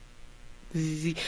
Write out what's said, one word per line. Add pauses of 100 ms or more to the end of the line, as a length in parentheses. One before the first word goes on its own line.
(720)
Sí,
sí,
sí. (120)